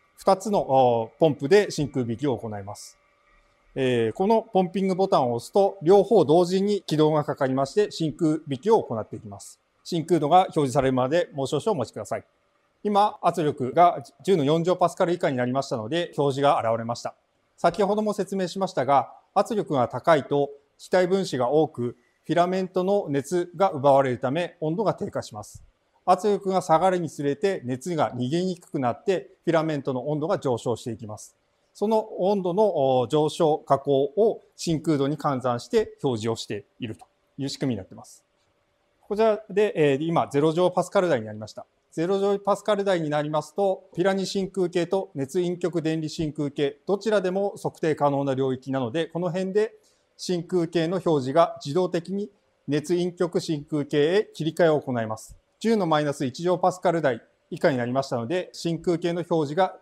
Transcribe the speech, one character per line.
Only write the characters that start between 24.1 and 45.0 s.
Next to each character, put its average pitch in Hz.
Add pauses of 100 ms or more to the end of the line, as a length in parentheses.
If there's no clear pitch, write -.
た 127
め、 170
温 160
度 220
が 160
低 -
下 120
し -
ま 104
す。 - (420)
圧 185
力 196
が 185
下 160
が 185
る 185
に 170
つ -
れ 143
て、 190
熱 131
が 135
逃 123
げ 170
に 185
く -
く 156
な 120
っ -
て、 180 (160)
フ 170
ィ -
ラ 160
メ 156
ン 135
ト 139
の 127
温 151
度 156
が 196
上 123
昇 117
し -
て 117
い 107
き 113
ま 107
す。 - (400)
そ 208
の 220
温 196
度 175
の、 135
お 120
ー、 -
上 151
昇 151
下 139
降 139
を 196 (140)
真 160
空 156
度 135
に 147
換 135
算 120
し -
て 214
表 120
示 117
を 113
し -
て 101 (140)
い 117
る 110
と - (320)
い 135
う 135
仕 -
組 139
み 117
に -
な 92
っ -
て -
い 107
ま 113
す。 - (760)
こ -
ち 214
ら 214 (120)
で、 202
え 147
ー、 -
今、 160
ゼ 143
ロ 160
乗 175
パ 180
ス 175
カ 202
ル 180
台 135
に 107
な 107
り 107
ま 107
し -
た。 - (240)
ゼ 165
ロ 196
乗 196
パ 196
ス -
カ 214
ル 196
台 185
に 151
な 147
り 147
ま 151
す -
と、 196
ピ 175
ラ 190
ニ 190
真 190
空 180
系 170
と 190